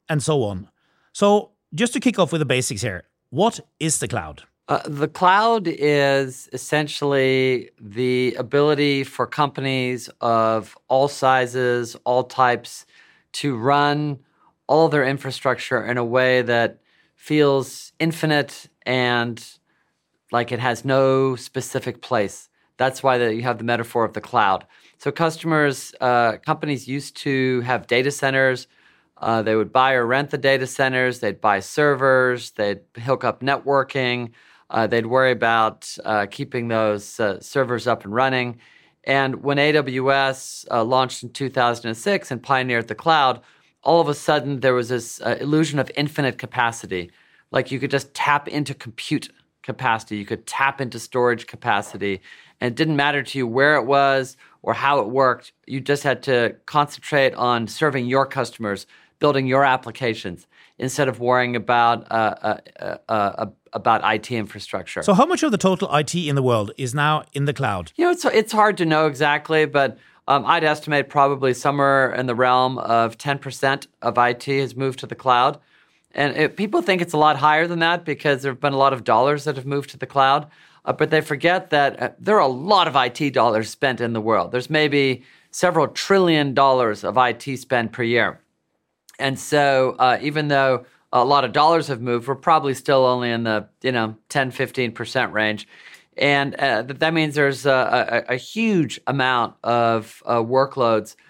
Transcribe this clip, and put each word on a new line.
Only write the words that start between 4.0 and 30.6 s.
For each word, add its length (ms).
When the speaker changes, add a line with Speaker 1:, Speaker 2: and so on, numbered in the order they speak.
Speaker 1:
cloud? 360
Speaker 2:
Uh, 180
the 200
cloud 640
is 840
essentially 1120
the 600
ability 680
for 220
companies 800
of 520
all 180
sizes, 880
all 200
types, 640
to 220
run 640
all 220
their 160
infrastructure 800
in 140
a 80
way 340
that 400
feels 840
infinite 680
and 720
like 200
it 60
has 280
no 500
specific 640
place. 460
That's 260
why 160
the, 160
you 80
have 160
the 60
metaphor 400
of 80
the 80
cloud. 440
So 120
customers, 880
uh, 360
companies 400
used 300
to 460
have 260
data 240
centers. 560
Uh, 260
they 140
would 160
buy 220
or 120
rent 240
the 80
data 260